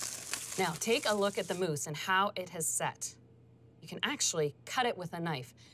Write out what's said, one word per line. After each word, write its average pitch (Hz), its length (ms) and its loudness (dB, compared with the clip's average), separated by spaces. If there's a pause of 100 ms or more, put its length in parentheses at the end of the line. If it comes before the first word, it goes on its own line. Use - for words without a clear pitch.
(580)
Now, 180 220 2
take 247 260 2
a 214 80 4
look 202 220 2
at 185 100 -2
the 180 80 -2
mousse 175 320 0
and 156 80 -6
how 190 420 4
it 185 120 -6
has 170 180 -4
set. - 500 -2 (640)
You 165 160 -10
can - 60 -10
actually 170 520 2 (120)
cut - 180 2
it 233 140 2
with 180 160 -6
a 170 60 -4
knife. 151 340 -2 (200)